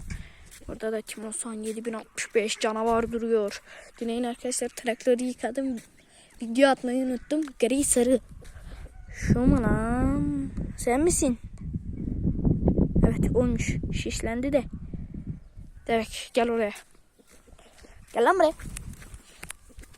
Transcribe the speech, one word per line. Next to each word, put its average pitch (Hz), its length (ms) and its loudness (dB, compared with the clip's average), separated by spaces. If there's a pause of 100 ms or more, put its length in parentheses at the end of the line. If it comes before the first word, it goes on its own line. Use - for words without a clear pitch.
(680)
Burada - 240 -6
da 220 100 -4
Timosan 220 520 -10
yedi 220 320 -8
bin 226 80 -4
altmış - 420 -8
beş 214 240 2
canavar 226 520 2
duruyor. 226 500 0 (400)
Dinleyin 233 220 -2
arkadaşlar, 247 460 -4
traktörü 240 540 0
yıkadım. 254 540 -4 (640)
Video 247 280 6
atmayı 254 360 0
unuttum. 254 360 -2 (180)
Gri 262 240 2
sarı. 247 360 4 (920)
Şu - 260 2
mu 262 240 4
lan? 269 880 0 (260)
Sen 247 240 2
misin? 302 380 2 (1700)
Evet, - 280 2
olmuş. 240 400 2 (180)
Şişlendi 233 600 -2
de. 262 100 2 (1200)
Demek - 460 -2
gel 240 160 4
oraya. 226 220 0 (1400)
Gel 226 120 4
lan 349 140 6
buraya. 208 140 6 (1400)